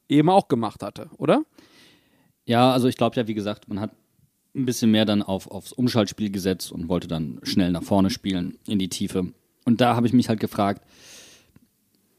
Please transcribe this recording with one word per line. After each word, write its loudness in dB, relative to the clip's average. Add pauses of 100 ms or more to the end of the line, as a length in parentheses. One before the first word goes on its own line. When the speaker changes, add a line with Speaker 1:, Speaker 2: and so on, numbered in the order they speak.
Speaker 1:
eben 4
auch 4
gemacht -4
hatte, -12
oder? 2 (1040)
Speaker 2:
Ja, 4
also 2
ich 0
glaub 0
ja, -2
wie -4
gesagt, -6
man -6
hat -6 (640)
ein -2
bisschen 2
mehr 4
dann 0
auf, -6
aufs -14
Umschaltspiel -2
gesetzt -4
und -10
wollte -2
dann -6
schnell 0
nach -2
vorne 4
spielen, -6 (100)
in -2
die -2
Tiefe. -6 (320)
Und 2
da 4
habe 2
ich 0
mich 4
halt 0
gefragt, -2 (1300)